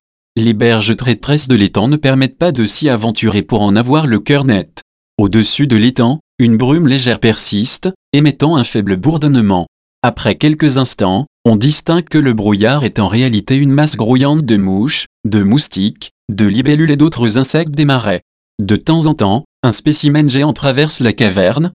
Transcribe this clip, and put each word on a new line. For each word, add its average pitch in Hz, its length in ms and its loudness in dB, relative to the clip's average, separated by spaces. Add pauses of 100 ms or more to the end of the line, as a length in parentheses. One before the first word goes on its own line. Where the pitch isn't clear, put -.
(380)
Les 113 160 2
berges 110 420 0
traîtresses 131 520 -2
de 127 80 2
l'étang 101 320 0
ne 147 100 2
permettent 135 400 0
pas 175 140 0
de 120 140 -2
s'y 147 220 -2
aventurer 110 540 -2
pour 104 220 -2
en 101 120 2
avoir 135 320 0
le 110 120 0
cœur 143 260 0
net. 101 360 -2 (360)
Au-dessus 110 500 0
de 120 80 2
l'étang, 123 460 2 (160)
une 117 180 2
brume 143 320 2
légère 123 320 0
persiste, 110 680 -2 (240)
émettant 147 420 2
un 127 80 2
faible 101 320 -2
bourdonnement. 117 720 0 (360)
Après 117 320 -2
quelques 151 420 0
instants, 113 480 -2 (180)
on 113 140 4
distingue 165 500 0
que 156 100 -2
le 139 160 2
brouillard 107 520 0
est 107 140 -4
en 98 100 0
réalité 120 480 0
une 139 140 2
masse 147 260 0
grouillante 135 480 0
de 113 100 2
mouches, 98 520 -2 (200)
de 104 160 0
moustiques, 104 680 -2 (200)
de 104 140 0
libellules 147 460 0
et 143 40 0
d'autres 123 420 0
insectes 151 360 -2
des 147 120 0
marais. 113 360 -2 (400)
De 104 140 0
temps 160 320 0
en 156 60 0
temps, 113 320 -2 (180)
un 123 80 2
spécimen 147 580 0
géant 139 240 0
traverse 143 480 -2
la 117 100 2
caverne, 107 640 0